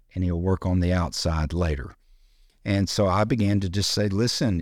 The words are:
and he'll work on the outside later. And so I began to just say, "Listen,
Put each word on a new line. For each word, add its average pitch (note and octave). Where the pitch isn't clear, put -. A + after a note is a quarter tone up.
and F2+
he'll F2
work F#2
on F2+
the F2
outside D#2+
later. D#2+
And G2
so G2+
I F#2+
began G#2
to F#2+
just F#2+
say, G#2
"Listen, G#2